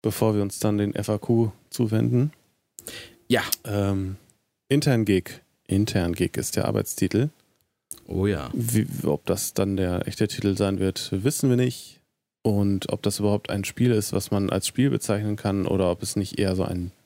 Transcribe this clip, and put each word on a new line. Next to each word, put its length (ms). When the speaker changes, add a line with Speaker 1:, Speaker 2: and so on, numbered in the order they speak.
Speaker 1:
Bevor 340
wir 60
uns 180
dann 180
den 180
F 140
A 80
Q 340
zuwenden. 600
Speaker 2:
Ja. 160
Speaker 1:
Ähm, 500
Intern 360
Gig. 360
Intern 460
Gig 240
ist 180
der 100
Arbeitstitel. 640
Speaker 2:
Oh 180
ja. 280
Speaker 1:
Wie, 340
ob 200
das 280
dann 220
der 320
echte 200
Titel 280
sein 240
wird, 320
wissen 380
wir 80
nicht. 420
Und 500
ob 100
das 160
überhaupt 300
ein 160
Spiel 260
ist, 220
was 180
man 180
als 180
Spiel 220
bezeichnen 460
kann, 320
oder 240
ob 100
es 140
nicht 240
eher 160
so 80
ein 280